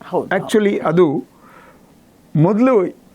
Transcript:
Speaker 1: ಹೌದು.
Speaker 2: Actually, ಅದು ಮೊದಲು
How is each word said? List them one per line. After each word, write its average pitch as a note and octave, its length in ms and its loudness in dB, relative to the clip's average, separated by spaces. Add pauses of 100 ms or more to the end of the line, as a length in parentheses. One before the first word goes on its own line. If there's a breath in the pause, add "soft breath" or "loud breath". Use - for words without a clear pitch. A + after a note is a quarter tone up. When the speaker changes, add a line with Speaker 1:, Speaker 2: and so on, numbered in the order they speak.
Speaker 1:
ಹೌದು. F3+ 300 -4
Speaker 2:
Actually, G3+ 400 0
ಅದು E3 460 0 (1120 loud breath)
ಮೊದಲು G3+ 600 2 (200)